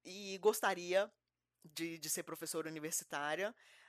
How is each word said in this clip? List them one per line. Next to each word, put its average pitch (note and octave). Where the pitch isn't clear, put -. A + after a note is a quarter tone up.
e F#3+
gostaria F#3+
de, E3
de D#3
ser -
professora D#3+
universitária, D#3